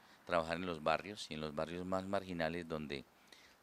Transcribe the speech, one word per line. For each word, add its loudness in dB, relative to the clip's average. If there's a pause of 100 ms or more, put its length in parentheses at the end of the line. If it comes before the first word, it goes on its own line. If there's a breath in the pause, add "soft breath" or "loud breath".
(260 loud breath)
trabajar 4
en -2
los -2
barrios 2
y -6
en -4
los -2
barrios -2
más 0
marginales 0
donde -4 (580 loud breath)